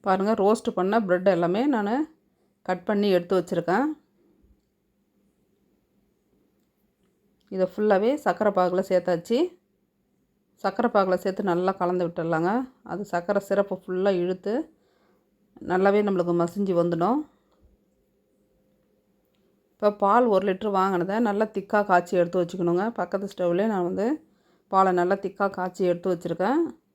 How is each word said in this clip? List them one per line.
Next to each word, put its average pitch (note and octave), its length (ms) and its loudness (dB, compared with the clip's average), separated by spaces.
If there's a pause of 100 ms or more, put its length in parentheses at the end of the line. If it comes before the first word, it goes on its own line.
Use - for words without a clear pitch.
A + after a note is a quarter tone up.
பாருங்க, G3 320 2
ரோஸ்ட் G#3+ 400 2
பண்ண F#3+ 260 0
பிரெட் F#3 280 2
எல்லாமே F3+ 380 2
நானு A3 260 0 (720)
கட் F3+ 200 -6
பண்ணி G#3 260 0
எடுத்து F3+ 280 2
வச்சுருக்கேன். F3 480 -2 (3750)
இதை F#3 160 0
ஃபுல்லாவே G#3 500 2
சர்க்கரை G#3 360 0
பாகுல F3+ 320 2
சேர்த்தாச்சு. F3+ 520 0 (1300)
சர்க்கரை A3 260 0
பாகுல F#3+ 280 2
சேர்த்து G3 340 -4
நல்லா F3+ 240 0
கலந்து F3+ 300 -2
விட்டுடலாங்க. E3+ 460 -2 (380)
அது F3+ 160 -8
சர்க்கரை F#3 360 -2
சிரப்பை G3 360 -2
ஃபுல்லா F#3 380 -2
இழுத்து F3+ 380 -4 (1160)
நல்லாவே G3 320 2
நம்மளுக்கு F3+ 320 0
மசிஞ்சு F3 400 -2
வந்துடும். F3 440 0 (2500)
இப்ப G#3 280 0
பால் A3 320 4
ஒரு F#3 140 4
லிட்டர் G3+ 300 -2
வாங்கினதை F#3+ 460 0
நல்லா G#3 300 0
திக்கா G3+ 320 -2
காய்ச்சி F3+ 320 2
எடுத்து F3 260 2
வச்சுக்கணுங்க. F3 420 -2 (120)
பக்கத்து F#3+ 340 -6
ஸ்டவ்லேயே F3+ 400 0
நான் F3+ 200 -2
வந்து F#3+ 160 -2 (680)
பாலை F#3+ 220 4
நல்லா F3+ 260 2
திக்கா G3 300 -4
காய்ச்சி F#3 360 -6
எடுத்து F3 280 0
வச்சுருக்கேன். F#3 480 -2 (340)